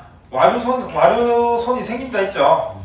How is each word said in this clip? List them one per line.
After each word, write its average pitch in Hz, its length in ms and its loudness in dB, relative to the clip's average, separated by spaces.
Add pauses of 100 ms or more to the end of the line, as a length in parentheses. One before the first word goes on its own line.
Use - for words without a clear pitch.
(300)
와류손, 240 640 0
와류손이 240 920 0
생긴다 233 340 -8
했죠. - 680 0